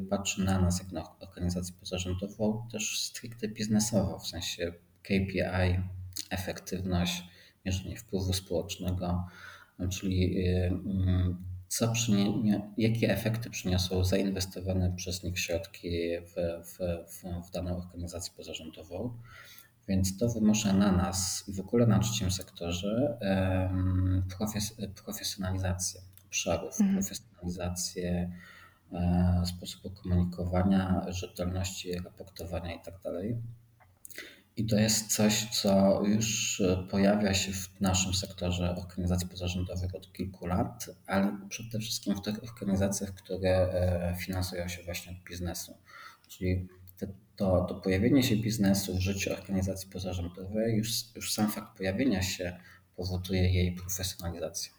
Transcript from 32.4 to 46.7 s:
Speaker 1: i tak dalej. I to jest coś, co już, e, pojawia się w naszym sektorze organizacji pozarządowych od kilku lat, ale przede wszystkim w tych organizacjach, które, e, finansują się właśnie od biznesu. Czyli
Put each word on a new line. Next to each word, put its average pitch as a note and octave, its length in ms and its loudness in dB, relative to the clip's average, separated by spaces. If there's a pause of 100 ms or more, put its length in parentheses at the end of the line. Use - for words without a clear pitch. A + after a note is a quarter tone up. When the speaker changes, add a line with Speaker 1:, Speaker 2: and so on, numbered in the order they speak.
Speaker 1:
i - 60 -14
tak - 220 -14
dalej. F#2+ 340 -4 (1200)
I G#2+ 80 -2
to A2 100 2
jest G#2+ 400 2
coś, G#2+ 340 2 (120)
co G2 420 6
już, - 580 0
e, F2+ 300 4
pojawia G2+ 420 4
się G2 180 0
w - 300 -8
naszym F#2 320 2
sektorze F2+ 600 0
organizacji F2+ 520 0
pozarządowych F2+ 680 -4
od - 180 -16
kilku - 340 -8
lat, F#2+ 380 0 (220)
ale G2 300 2 (120)
przede - 300 -6
wszystkim - 360 -4
w G2 60 -4
tych G#2 220 -4
organizacjach, G2 720 -2
które, F#2 360 -2
e, F2+ 720 2
finansują F#2 480 -4
się - 160 -8
właśnie F2+ 280 -8
od F2+ 180 -14
biznesu. F2 480 -6 (500)
Czyli F#2 400 0 (300)